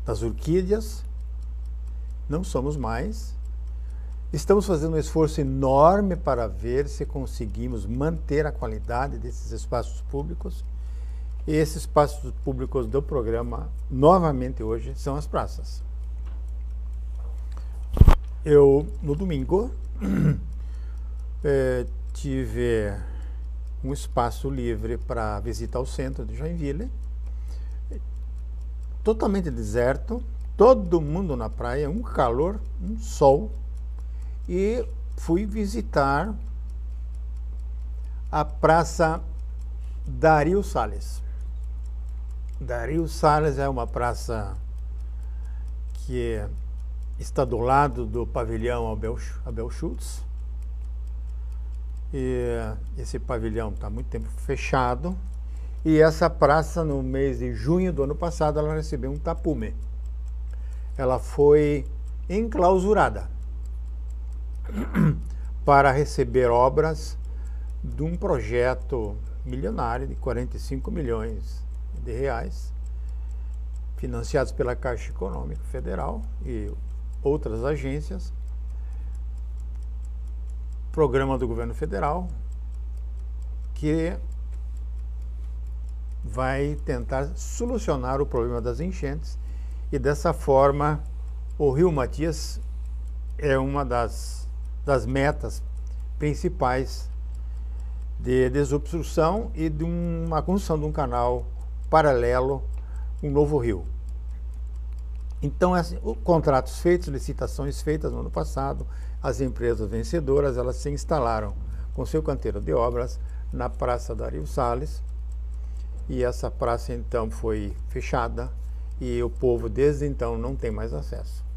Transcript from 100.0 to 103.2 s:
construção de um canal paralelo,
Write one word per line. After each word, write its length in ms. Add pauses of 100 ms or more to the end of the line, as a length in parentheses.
construção 360
de 80
um 60
canal 540 (440)
paralelo, 760 (580)